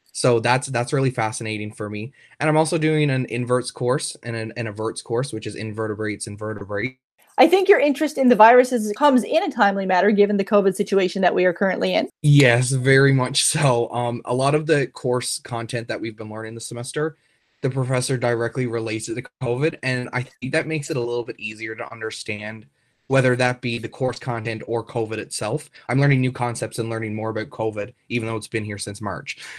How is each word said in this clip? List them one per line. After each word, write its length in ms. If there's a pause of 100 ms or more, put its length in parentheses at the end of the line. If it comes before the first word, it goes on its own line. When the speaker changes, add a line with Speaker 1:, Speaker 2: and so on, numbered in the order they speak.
(120)
Speaker 1:
So 280
that's, 260
that's 260
really 180
fascinating 600
for 160
me. 240 (260)
And 120
I'm 80
also 180
doing 320
an 220
inverts 400
course 520
and 140
an, 220
an 80
averts 340
course, 320
which 140
is 80
invertebrates 720
and 120
vertebrates. 600 (400)
Speaker 2:
I 100
think 180
your 140
interest 380
in 100
the 80
viruses 560
comes 320
in 180
a 80
timely 360
manner, 240
given 260
the 80
covid 320
situation 460
that 120
we 120
are 80
currently 400
in. 160 (100)
Speaker 1:
Yes, 520
very 420
much 300
so. 460
Um, 360
a 80
lot 200
of 120
the 220
course 500
content 500
that 100
we've 180
been 120
learning 260
this 140
semester, 480 (460)
the 80
professor 480
directly 480
relates 420
it 60
to 80 (180)
covid, 420
and 300
I 100
think 300
that 140
makes 240
it 60
a 40
little 220
bit 160
easier 380
to 160
understand, 760 (400)
whether 300
that 240
be 180
the 100
course 300
content 480
or 180
covid 340
itself. 520 (180)
I'm 120
learning 200
new 120
concepts 480
and 100
learning 240
more 160
about 200
covid, 440 (140)
even 180
though 80
it's 140
been 160
here 140
since 220
March. 380 (200)